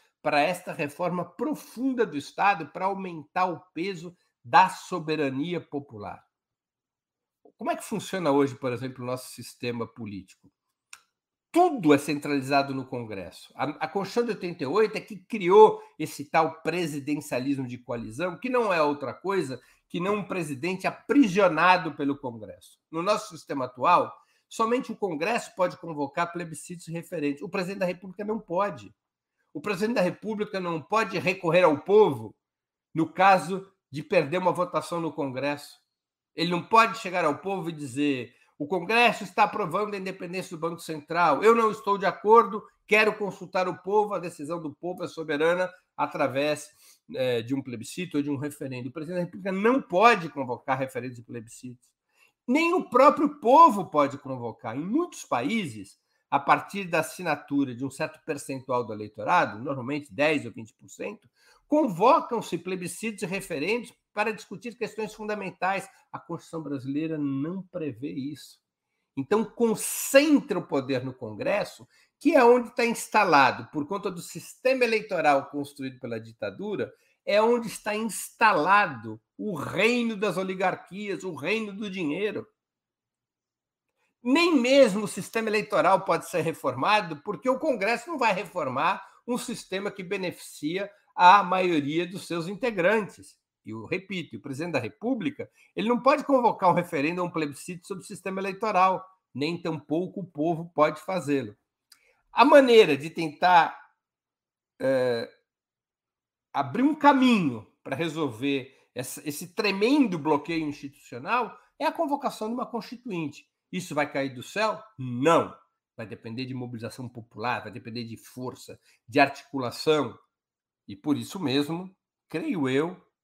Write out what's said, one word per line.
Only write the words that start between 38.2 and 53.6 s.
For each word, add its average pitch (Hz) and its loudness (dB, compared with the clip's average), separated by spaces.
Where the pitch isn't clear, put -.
"O 147 -6
Congresso 208 2
está 214 2
aprovando 202 -2
a - -6
independência 185 -8
do 156 -12
Banco 165 -6
Central. 165 0
Eu 226 8
não 226 2
estou 202 -2
de 190 -4
acordo, 208 4
quero 214 4
consultar 185 -4
o 165 -8
povo, 208 0
a 180 -4
decisão 165 -8
do 147 -10
povo 175 -8
é 156 -8
soberana 160 0
através, 143 -2
eh, 123 0
de 123 -4
um 135 -4
plebiscito 131 -8
ou 143 0
de 143 -4
um 143 -4
referendo." 131 -8
O 123 -10
presidente 165 -8
da 175 -2
República 190 -8
não 220 2
pode 196 4
convocar 131 -4
referendos 127 -6
e 117 -20
plebiscitos. 120 -16
Nem 330 2
o - 0
próprio 285 4
povo 240 8